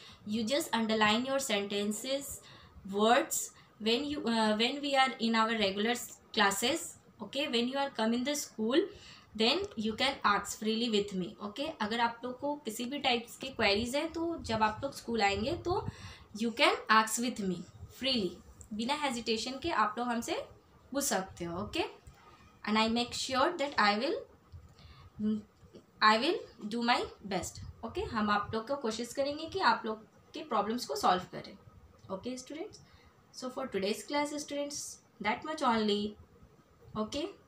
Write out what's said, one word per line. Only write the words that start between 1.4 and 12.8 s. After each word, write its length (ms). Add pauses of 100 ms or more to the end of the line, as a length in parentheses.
words 600 (300)
when 240
you, 220
uh, 300
when 240
we 140
are 240
in 160
our 140
regular 420
s-, 260 (160)
classes, 640 (240)
okay, 260
when 200
you 100
are 120
come 240
in 100
the 120
school, 420 (580)
then 260 (140)
you 180
can 300
ask 360
freely 300
with 240
me, 220 (100)
okay। 240 (120)
अगर 180
आप 240
लोग 160
को 160 (100)
किसी 200